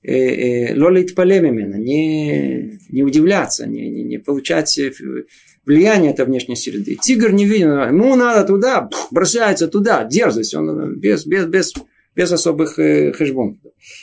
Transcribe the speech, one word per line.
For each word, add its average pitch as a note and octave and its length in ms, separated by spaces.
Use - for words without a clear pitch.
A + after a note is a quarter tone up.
э, - 100
э, B2 640
лолит F3+ 360
палемимена, D3 640
не, D3 1000
не C3+ 120
удивляться, D3+ 640
не, A#2 220
не, A#2 160
не A#2+ 140
получать, C#3+ 600
э, C#3 140
влияние E3+ 480
этой C3+ 120
внешней B2 320
среды. A2+ 440
Тигр A3+ 320
не G3+ 140
виден, G3+ 240
ему D3 460
надо A#3 300
туда, G3+ 360
пф, - 280
бросается F3+ 580
туда, G3+ 360
дерзость, B2+ 500
он, D#2 160
э, D#3 260
без, G#2 300
без, F3+ 200
без, F3+ 280
без F3 180
особых, D#3 460
э, D3+ 340
хэшбон. C3 480